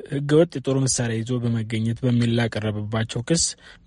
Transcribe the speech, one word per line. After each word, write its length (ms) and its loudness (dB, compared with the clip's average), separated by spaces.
ህገወጥ 440 2
የጦር 260 -2
መሳሪያ 380 0
ይዞ 240 -4
በመገኘት 600 -2
በሚል 340 2
ላቀረበባቸው 920 -2
ክስ 180 2